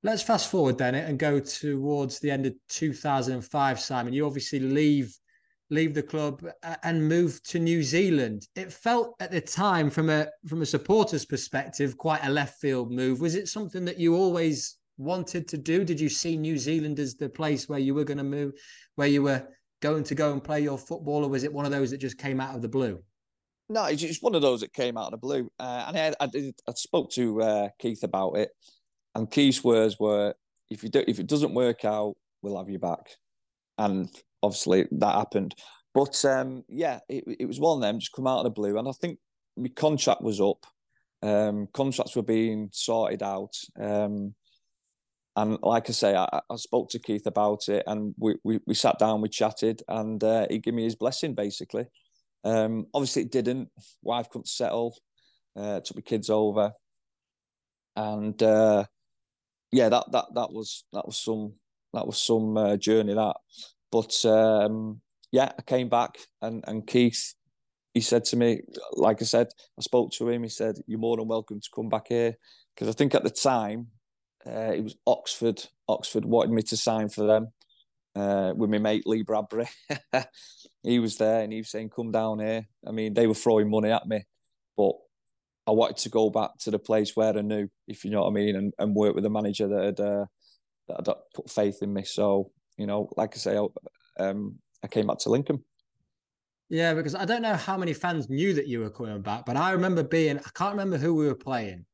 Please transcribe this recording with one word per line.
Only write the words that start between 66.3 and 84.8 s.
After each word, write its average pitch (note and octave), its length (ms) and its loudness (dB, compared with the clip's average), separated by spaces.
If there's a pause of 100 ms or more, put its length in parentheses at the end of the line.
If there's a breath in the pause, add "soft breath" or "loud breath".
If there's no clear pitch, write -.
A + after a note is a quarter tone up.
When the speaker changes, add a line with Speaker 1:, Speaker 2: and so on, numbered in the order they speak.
Speaker 2:
and, A2+ 260 -6
and A2 200 -6
Keith, A#2+ 460 4 (600)
he A#2+ 80 4
said A#2+ 240 4
to - 120 0
me, A#2 240 4 (320)
like G#2 280 2
I A2+ 40 -2
said, A#2 240 2 (280 soft breath)
I - 40 -10
spoke A#2 320 0
to A#2 160 -2
him, A#2+ 140 -2
he A2+ 60 -8
said, A2 280 -4 (100)
"You're A2 120 -6
more A#2 180 0
than A2+ 100 -6
welcome A2 320 -6
to - 160 -14
come A2+ 140 -6
back G#2+ 180 -4
here." A#2 280 0 (420 soft breath)
'Cause A2 100 -4
I A2+ 60 -2
think C#3 200 2
at - 100 4
the - 60 2
time, A#2 580 0 (580)
uh, A2 280 -4
it A2 100 -2
was G#2+ 120 -8 (100)
Oxford. - 560 0 (280)
Oxford - 340 -2
wanted A2+ 300 4
me A2+ 100 2
to A2+ 140 -2
sign A2 320 0
for G#2 160 -2
them, A2 220 4 (680 soft breath)
uh, G2 400 0
with G#2+ 140 0
my G#2 80 2
mate G#2+ 280 0
Lee A2 180 0
Bradbury. A2 440 -2 (220)
<laughs> B2+ 340 -2 (600 loud breath)
He A#2+ 160 2
was A2+ 180 -2
there, A2 240 4
and G#2+ 100 -4
he A2 80 -6
was G#2+ 100 -10
saying, A2 200 -8
"Come A2+ 220 -6
down A2 280 0
here." A2 260 -4 (220)
I - 40 -8
mean, A2 220 -4
they A#2 140 4
were A2 60 4
throwing G#2+ 360 4
money G#2+ 220 2
at - 160 0
me, G#2+ 180 -4 (520)
but G2+ 160 4 (720)